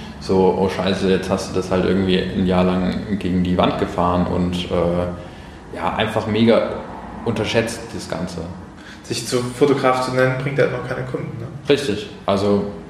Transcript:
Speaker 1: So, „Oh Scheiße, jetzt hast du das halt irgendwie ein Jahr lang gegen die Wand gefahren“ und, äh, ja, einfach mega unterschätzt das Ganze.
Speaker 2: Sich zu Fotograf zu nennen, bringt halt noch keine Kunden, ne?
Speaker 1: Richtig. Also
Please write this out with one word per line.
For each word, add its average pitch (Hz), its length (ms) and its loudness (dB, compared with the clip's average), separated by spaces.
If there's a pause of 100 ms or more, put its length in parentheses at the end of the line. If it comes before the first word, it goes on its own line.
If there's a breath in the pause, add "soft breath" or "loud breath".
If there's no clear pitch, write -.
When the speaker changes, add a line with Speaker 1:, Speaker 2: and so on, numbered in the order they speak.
(200 loud breath)
Speaker 1:
So, 95 380 4
„Oh 95 120 2
Scheiße, 92 400 0
jetzt 92 180 2
hast 95 220 -2
du - 40 -6
das 92 160 -2
halt 92 140 2
irgendwie 92 340 2
ein 92 280 0
Jahr 90 180 4
lang 92 540 0
gegen 90 260 0
die 90 140 2
Wand 123 200 4
gefahren“ 90 480 2
und, 90 280 0
äh, 87 1200 -4
ja, 85 180 -2
einfach 107 320 0
mega 110 360 6 (640)
unterschätzt 113 540 0 (140)
das 90 140 -10
Ganze. 85 300 -6 (640 loud breath)
Speaker 2:
Sich - 260 -6
zu 131 80 0
Fotograf 127 680 2
zu 127 80 -2
nennen, 127 300 4
bringt 139 160 -2
halt 127 140 4
noch 123 160 -6
keine 127 180 -6
Kunden, - 320 -8
ne? - 80 -8 (220)
Speaker 1:
Richtig. 120 400 0 (160)
Also 101 400 2 (240)